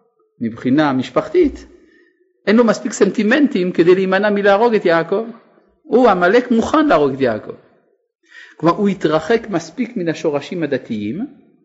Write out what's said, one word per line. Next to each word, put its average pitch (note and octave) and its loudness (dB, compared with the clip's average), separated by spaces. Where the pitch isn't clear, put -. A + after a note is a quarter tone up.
מבחינה C3 -2
משפחתית, - -2
אין G#3 2
לו A#3+ 4
מספיק G#3+ -2
סנטימנטים G#3 0
כדי E3+ 4
להימנע F#3+ 0
מלהרוג G3+ 2
את F3+ 0
יעקב. E3+ 0
הוא, B3 4
עמלק, F#3+ 2
מוכן B3 2
להרוג D3 2
את C3 -4
יעקב. A2+ -4
כלומר, E3 0
הוא G3+ 0
התרחק E3+ 0
מספיק G3+ -6
מן F3 -4
השורשים D#3 -4
הדתיים, B2 -6